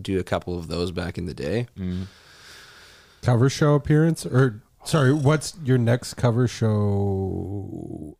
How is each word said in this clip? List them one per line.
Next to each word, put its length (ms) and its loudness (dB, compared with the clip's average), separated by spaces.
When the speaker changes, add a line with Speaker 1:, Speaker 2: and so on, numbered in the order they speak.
Speaker 1:
do 200 -2
a 20 -2
couple 340 -4
of 120 -10
those 240 -4
back 260 -8
in 80 -8
the 80 -8
day. 320 -4
Speaker 2:
Mm. 300 -6
Speaker 3:
Cover 280 4
show 240 2
appearance, 500 2
or 380 2
sorry, 280 4
what's 420 2
your 140 4
next 360 0
cover 320 2
show 1700 -2